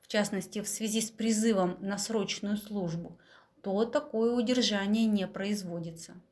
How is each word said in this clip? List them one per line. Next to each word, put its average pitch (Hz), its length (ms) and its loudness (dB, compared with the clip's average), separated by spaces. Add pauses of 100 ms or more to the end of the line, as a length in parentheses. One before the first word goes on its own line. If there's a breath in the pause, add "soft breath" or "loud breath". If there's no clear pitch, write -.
в - 60 -20
частности, 208 540 0
в 208 60 -6
связи 220 340 0
с 220 100 -4
призывом 214 680 2
на 196 180 -4
срочную 208 600 -2
службу, 170 600 -4 (440 loud breath)
то 202 240 2
такое 233 480 0
удержание 220 720 2
не 202 220 2
производится. 175 840 -6 (180)